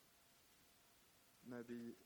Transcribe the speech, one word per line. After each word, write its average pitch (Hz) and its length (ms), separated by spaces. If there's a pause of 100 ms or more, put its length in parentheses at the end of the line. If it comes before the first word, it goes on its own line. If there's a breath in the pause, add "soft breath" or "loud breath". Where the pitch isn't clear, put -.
(1400)
när 120 220
vi 117 440